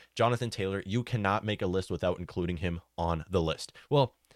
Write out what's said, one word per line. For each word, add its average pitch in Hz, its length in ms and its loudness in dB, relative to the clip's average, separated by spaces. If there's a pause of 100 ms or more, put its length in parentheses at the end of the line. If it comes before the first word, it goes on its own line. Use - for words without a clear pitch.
(160)
Jonathan 120 360 2
Taylor, 98 340 -2
you 107 160 -2
cannot 107 420 0
make 104 200 -2
a 98 40 2
list 92 220 0
without 90 300 0
including 87 380 -2
him 85 240 -2 (140)
on 85 320 0
the 92 140 2
list. - 320 -2 (160)
Well, 143 240 4 (220)